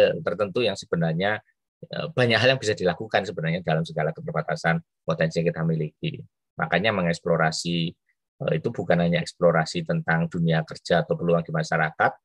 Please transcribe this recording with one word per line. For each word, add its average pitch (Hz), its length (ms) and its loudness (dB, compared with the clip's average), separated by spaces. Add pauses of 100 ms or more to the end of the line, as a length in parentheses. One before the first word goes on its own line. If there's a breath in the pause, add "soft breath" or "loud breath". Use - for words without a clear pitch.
(220)
tertentu 92 400 -2
yang 98 160 0
sebenarnya, 87 640 -2 (480)
eh, - 240 -6
banyak 120 240 4
hal 127 160 6
yang 131 80 -2
bisa 107 160 0
dilakukan 95 480 0
sebenarnya 87 400 -4
dalam 80 160 2
segala 78 320 -4
keterbatasan 80 640 -2 (240)
potensi 82 400 0
yang 85 80 0
kita 80 160 -2
miliki. 80 560 -4 (400)
Makanya 87 320 0
mengeksplorasi, 85 840 0 (680)
eh, - 80 0
itu 80 160 -2
bukan 87 320 0
hanya 85 240 2
eksplorasi 82 600 2
tentang 82 440 0
dunia 82 320 0
kerja - 400 0
atau 82 160 -2
peluang 85 240 2
di 82 80 -10
masyarakat, 80 640 0 (140)